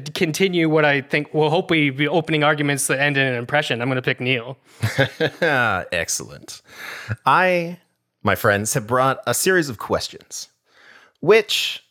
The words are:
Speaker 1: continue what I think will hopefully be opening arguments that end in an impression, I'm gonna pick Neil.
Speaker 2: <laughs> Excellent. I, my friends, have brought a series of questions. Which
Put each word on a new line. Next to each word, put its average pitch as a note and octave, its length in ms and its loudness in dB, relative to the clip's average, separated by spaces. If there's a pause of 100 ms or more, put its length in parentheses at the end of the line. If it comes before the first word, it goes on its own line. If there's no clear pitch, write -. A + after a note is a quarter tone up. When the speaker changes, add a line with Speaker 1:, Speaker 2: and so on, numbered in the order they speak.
(140)
Speaker 1:
continue E3+ 560 0
what D#3 160 4
I C#3+ 160 2
think D3 320 -4
will D3+ 160 2
hopefully D#3+ 400 2
be C#3+ 180 0
opening D#3 340 0
arguments D3 440 2
that C3+ 140 0
end C#3+ 180 2
in C3+ 80 4
an B2+ 80 0
impression, B2 480 -2
I'm B2+ 60 0
gonna C3 120 0
pick B2+ 180 -2
Neil. B2+ 380 -4 (240)
Speaker 2:
<laughs> C3+ 640 -2
Excellent. F#2 1200 -2 (640)
I, F3 520 2 (440)
my G2 120 2
friends, G#2 380 0
have A2 140 -4
brought B2+ 400 0
a A#2+ 80 0
series F3+ 340 0
of A#2 80 -10
questions. - 720 -8 (720)
Which - 720 2